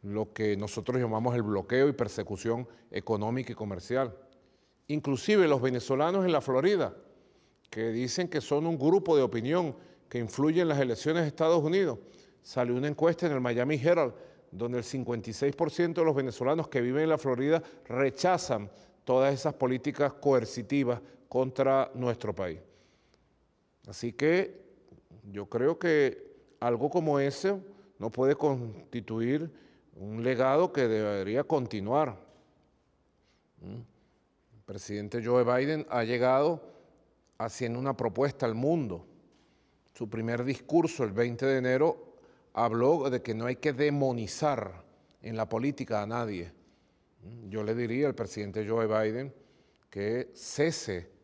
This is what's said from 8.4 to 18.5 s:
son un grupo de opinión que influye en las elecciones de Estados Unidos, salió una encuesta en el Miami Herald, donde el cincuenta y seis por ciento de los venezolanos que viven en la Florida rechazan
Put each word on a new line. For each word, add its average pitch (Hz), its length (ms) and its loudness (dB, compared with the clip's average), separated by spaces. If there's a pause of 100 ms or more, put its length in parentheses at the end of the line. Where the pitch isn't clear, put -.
son 147 260 0
un 165 100 0
grupo 165 400 4
de 139 60 8
opinión 127 540 0 (320)
que 123 100 -6
influye 143 420 0
en 175 60 4
las 143 140 2
elecciones 147 420 0
de 151 60 2
Estados 160 340 4
Unidos, 170 380 0 (420)
salió 123 320 0
una 131 140 0
encuesta 165 380 2
en 156 60 2
el 135 80 0
Miami 123 360 0
Herald, 143 360 4 (380)
donde 120 280 -4
el 117 40 -4
cincuenta 117 480 -6
y - 20 -8
seis 139 220 0
por 160 160 0
ciento 170 300 0
de 165 60 4
los 147 100 4
venezolanos 135 500 0
que 127 140 0
viven 131 240 0
en 160 40 0
la 156 100 4
Florida 143 440 2 (220)
rechazan 131 880 0 (320)